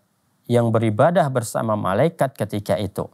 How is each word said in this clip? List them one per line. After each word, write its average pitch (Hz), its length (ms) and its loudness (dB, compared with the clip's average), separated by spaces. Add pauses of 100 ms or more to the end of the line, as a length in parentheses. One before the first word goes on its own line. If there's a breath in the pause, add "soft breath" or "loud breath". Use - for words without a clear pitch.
(460)
yang 120 240 2
beribadah 113 560 2
bersama 123 480 -2
malaikat 110 640 0
ketika 101 400 -4
itu. 95 360 -6